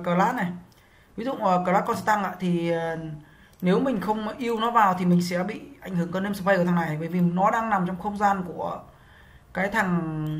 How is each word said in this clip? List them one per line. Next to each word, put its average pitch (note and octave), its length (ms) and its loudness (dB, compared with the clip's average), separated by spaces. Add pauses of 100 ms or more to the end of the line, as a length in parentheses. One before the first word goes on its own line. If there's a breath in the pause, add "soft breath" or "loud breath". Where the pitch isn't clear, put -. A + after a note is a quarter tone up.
class F#3 320 2
này, G3+ 120 -2 (680 soft breath)
ví A3 100 -8
dụ, C4+ 60 -2
ờ, F#3 340 0
class F#3 220 2
constant G#3 360 0
ạ, F3+ 160 -6
thì, E3+ 320 0
ờ, E3 260 -4 (640 loud breath)
nếu F#3 180 4
mình B3+ 220 0
không G#3+ 360 -4
yêu A#3 220 -2
nó A#3 120 0
vào G#3+ 220 6
thì F3+ 120 0
mình F3 160 6
sẽ F3+ 220 -2
bị - 180 -6 (200)
ảnh F#3 140 -8
hưởng E3+ 160 0
cái F#3 100 -2
namespace G3 360 2
của F3 80 4
thằng F3 100 2
này, D#3 240 0
bởi E3 80 -4
vì F3+ 120 0
nó F3+ 320 4
đang A3+ 180 0
nằm F#3 180 2
trong F#3 120 -6
không G#3 180 -6
gian G3 300 2
của - 340 -8 (720 soft breath)
cái F#3+ 160 -2
thằng, G3 280 0 (420)